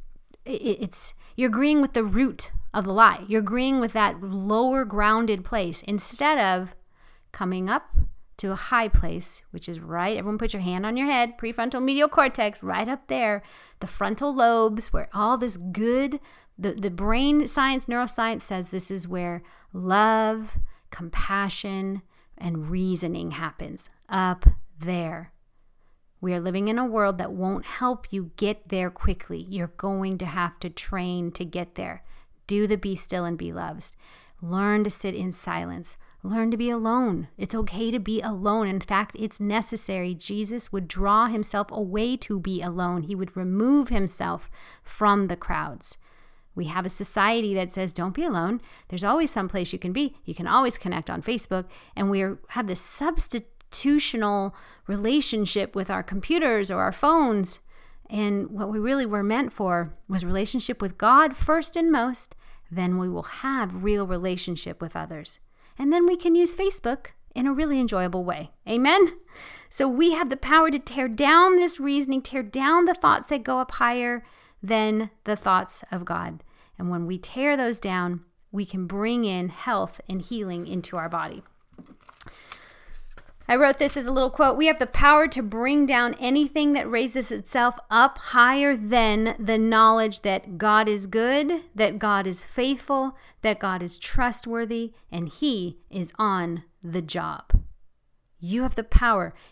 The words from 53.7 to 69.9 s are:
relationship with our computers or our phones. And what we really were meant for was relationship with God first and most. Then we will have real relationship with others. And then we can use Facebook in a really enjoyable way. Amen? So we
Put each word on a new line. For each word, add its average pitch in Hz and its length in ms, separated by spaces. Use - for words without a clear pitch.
relationship 208 880
with 190 160
our 185 140
computers 220 640
or 185 100
our 190 120
phones. 269 680
And 208 420
what 208 200
we 214 80
really 254 260
were 202 200
meant 226 280
for 175 440
was 185 160
relationship 208 560
with 190 160
God 262 400
first 320 400
and 330 140
most. 247 460
Then 180 280
we 180 100
will 170 160
have 214 580
real 202 240
relationship 180 760
with 165 140
others. 160 460
And 277 160
then 349 140
we 359 100
can 349 200
use 339 180
Facebook 269 520
in 254 140
a 277 40
really 254 280
enjoyable 185 440
way. 170 280
Amen? 302 480
So 277 200
we 320 240